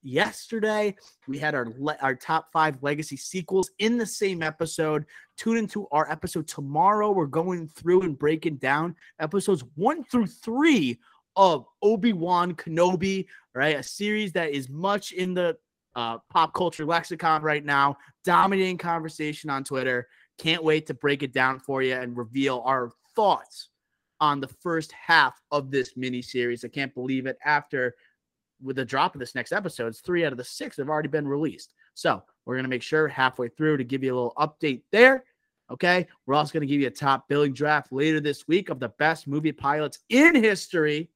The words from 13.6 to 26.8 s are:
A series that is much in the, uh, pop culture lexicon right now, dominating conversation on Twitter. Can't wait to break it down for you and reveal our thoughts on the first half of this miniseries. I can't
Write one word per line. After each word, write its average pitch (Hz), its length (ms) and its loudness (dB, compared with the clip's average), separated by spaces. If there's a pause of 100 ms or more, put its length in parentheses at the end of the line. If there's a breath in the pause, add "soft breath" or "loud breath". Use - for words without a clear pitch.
A 135 80 -6
series 208 480 -4
that 165 180 -2
is 139 200 -4
much 196 420 -4
in 185 240 -4
the, 175 200 0 (380)
uh, 117 240 -6 (140)
pop 160 240 2
culture 165 300 -2
lexicon 165 580 0
right 147 200 0
now, 143 340 2 (260 soft breath)
dominating 185 560 2
conversation 156 720 -6
on 135 120 -4
Twitter. 127 440 -2 (320 soft breath)
Can't 165 240 0
wait 156 240 2
to 143 80 -6
break 143 260 0
it 131 120 -6
down 131 260 2
for 131 240 -2
you 131 100 2
and 123 240 -6
reveal 123 480 -2
our 127 260 0 (220)
thoughts - 560 0 (500)
on 147 200 2
the 135 80 -8
first 165 460 -6
half 151 460 2 (120)
of 139 180 -2
this 131 240 -2
miniseries. 123 720 -4
I 117 40 -10
can't 139 260 -6